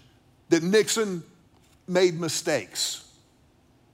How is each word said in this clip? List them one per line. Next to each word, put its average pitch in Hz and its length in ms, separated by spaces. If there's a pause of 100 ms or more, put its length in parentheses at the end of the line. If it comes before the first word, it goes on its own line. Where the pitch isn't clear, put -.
(500)
that 165 120
Nixon 196 600 (640)
made 180 340
mistakes. - 920 (840)